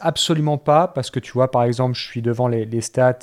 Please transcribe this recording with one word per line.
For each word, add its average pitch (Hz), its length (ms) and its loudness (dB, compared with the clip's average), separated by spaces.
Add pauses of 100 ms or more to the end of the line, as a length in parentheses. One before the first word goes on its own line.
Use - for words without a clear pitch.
absolument 151 560 0
pas ? 156 280 2
Parce 139 220 -6
que 127 100 -4
tu - 120 -14
vois, 127 180 2
par 123 140 2
exemple, 123 340 0
je - 60 -10
suis - 180 -10
devant 120 260 0
les, 117 180 0
les 113 160 -4
stats 127 420 2